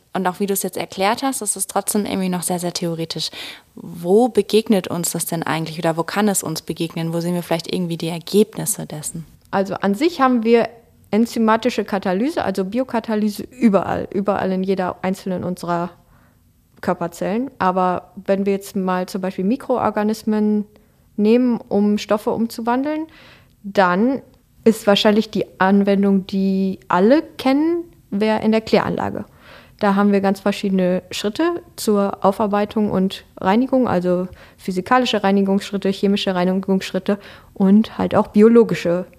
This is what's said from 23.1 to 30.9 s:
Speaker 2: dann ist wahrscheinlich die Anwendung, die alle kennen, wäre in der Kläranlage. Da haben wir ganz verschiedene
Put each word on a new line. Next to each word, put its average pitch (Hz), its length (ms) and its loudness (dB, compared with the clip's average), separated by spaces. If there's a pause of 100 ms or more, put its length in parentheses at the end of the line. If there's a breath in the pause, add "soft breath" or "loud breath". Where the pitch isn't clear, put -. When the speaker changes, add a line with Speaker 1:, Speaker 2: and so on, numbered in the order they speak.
Speaker 2:
dann 202 600 2 (460)
ist - 180 2
wahrscheinlich 208 440 4
die - 160 -2 (120)
Anwendung, 196 680 4
die 190 520 -2 (100)
alle 220 340 4 (160)
kennen, 320 460 0 (260)
wäre 214 320 0
in 220 100 2
der 220 80 2
Kläranlage. - 640 -2 (560 loud breath)
Da 196 140 2
haben 202 180 4
wir 196 80 2
ganz 196 200 0
verschiedene 190 720 0